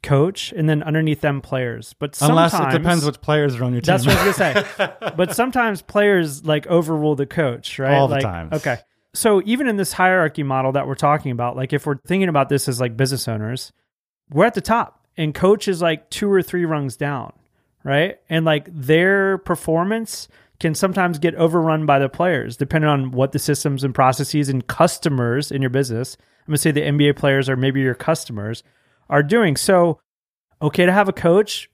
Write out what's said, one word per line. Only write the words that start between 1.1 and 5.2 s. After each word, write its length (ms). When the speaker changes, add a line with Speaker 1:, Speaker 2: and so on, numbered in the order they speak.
Speaker 1:
them, 200
players. 580
But 220
Speaker 2:
Unless 320
it 60
Speaker 1:
sometimes 200
Speaker 2:
depends 280
which 140
players 360
are 80
on 80
your 80
Speaker 1:
That's 240
Speaker 2:
team. 100
Speaker 1:
what 80
I 60
was 80
gonna 280
say. 360
Speaker 2:
<laughs> 40
Speaker 1:
But 180